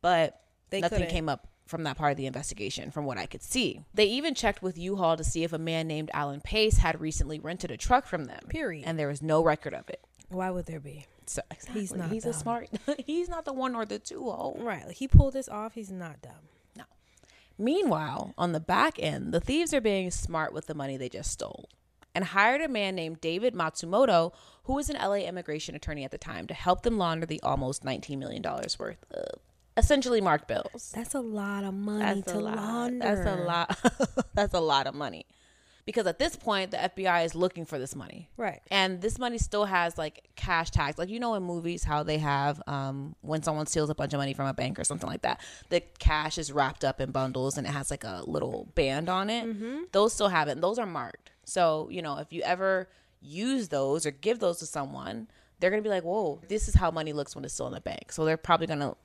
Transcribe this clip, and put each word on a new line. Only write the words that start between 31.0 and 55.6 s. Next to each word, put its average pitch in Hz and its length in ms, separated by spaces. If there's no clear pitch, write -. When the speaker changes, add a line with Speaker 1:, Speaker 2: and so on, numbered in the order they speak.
Speaker 2:
a 269 60
lot 202 420
of 196 100
money 208 300
Speaker 1:
That's 190 100
a 175 40
Speaker 2:
to 208 40
Speaker 1:
lot. 214 180
Speaker 2:
launder. 240 420
Speaker 1:
That's 196 400
a 175 40
lot. 175 840
<laughs> - 40
That's 202 200
a 185 60
lot 139 280
of 135 80
money. 123 300
Because 208 220
at 180 140
this 302 160
point, 196 360
the - 100
F 180 120
B 190 140
I 175 160
is 165 100
looking 170 320
for 147 140
this - 160
money. - 420
Speaker 2:
Right. 214 320
Speaker 1:
And 190 320
this 220 160
money 240 220
still 208 260
has, 175 320
like, - 380
cash 165 340
tags. 151 300
Like, 180 100
you 220 100
know 233 140
in 202 80
movies 175 440
how 151 180
they 156 160
have, 147 480
um, 139 540
when 156 200
someone 156 240
steals 151 240
a 156 60
bunch 139 180
of 143 60
money 139 160
from 139 100
a 135 80
bank 127 240
or - 60
something 147 260
like - 140
that, - 180
the 175 120
cash 156 400
is 147 140
wrapped 135 340
up 135 160
in 131 100
bundles 131 460
and 139 80
it - 60
has, 143 180
like, 139 140
a 92 240
little - 480
band 151 340
on 190 220
it. 233 160
Speaker 2:
Mm-hmm. 226 440
Speaker 1:
Those 208 220
still 208 140
have 160 220
it. - 20
And 143 120
those 202 140
are 240 80
marked. 151 460
So, 160 440
you 180 140
know, 147 160
if 151 120
you 165 120
ever 185 440
use 208 500
those 143 360
or 147 60
give 214 280
those 175 200
to 156 80
someone, 139 600
they're 185 120